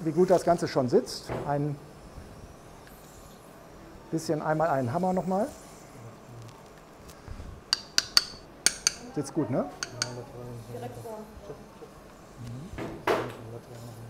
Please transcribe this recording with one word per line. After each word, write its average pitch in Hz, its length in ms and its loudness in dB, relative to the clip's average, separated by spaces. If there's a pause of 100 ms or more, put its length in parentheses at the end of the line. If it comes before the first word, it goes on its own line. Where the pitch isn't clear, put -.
wie 156 80 4
gut 180 180 10
das 170 140 10
Ganze 170 240 6
schon 131 220 6
sitzt. - 420 4 (160)
Ein 143 280 4 (2250)
bisschen 160 320 2
einmal 156 260 6
einen 135 240 4
Hammer 185 180 4
nochmal. 185 360 4 (3750)
Sitzt - 180 0
gut, 143 160 4
ne? 165 160 4 (4000)